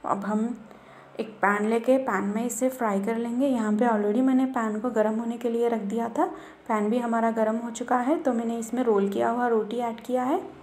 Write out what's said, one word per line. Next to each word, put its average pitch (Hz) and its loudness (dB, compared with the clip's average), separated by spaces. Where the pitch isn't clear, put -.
अब 196 -2
हम 220 -4
एक 220 -6
पैन 208 0
लेके 233 4
पैन 233 0
में 214 -2
इसे 254 0
फ्राई 220 0
कर 226 -2
लेंगे। 240 -2
यहाँ 220 0
पे 214 2
already 208 2
मैंने 262 4
पैन 220 -2
को 233 -2
गर्म 220 2
होने 233 -4
के 240 -2
लिए 233 0
रख 226 0
दिया 226 -4
था। 285 2
पैन 214 0
भी 240 2
हमारा 226 0
गर्म 220 0
हो 233 -6
चुका 247 -2
है, 262 2
तो 269 0
मैंने 233 -2
इसमें 240 -2
रोल 202 4
किया 226 0
हुआ 240 2
रोटी 226 0
ऐड 233 -4
किया 254 0
है। 285 0